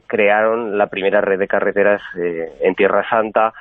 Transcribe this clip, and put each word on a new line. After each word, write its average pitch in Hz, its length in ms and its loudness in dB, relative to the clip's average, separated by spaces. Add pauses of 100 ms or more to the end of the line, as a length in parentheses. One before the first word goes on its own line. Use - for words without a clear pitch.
crearon 107 720 0
la 101 100 2
primera 98 320 0
red 101 180 0
de 98 100 -2
carreteras, 101 540 0 (160)
eh, 82 300 -4 (140)
en 92 140 0
Tierra 98 340 2
Santa, 110 520 0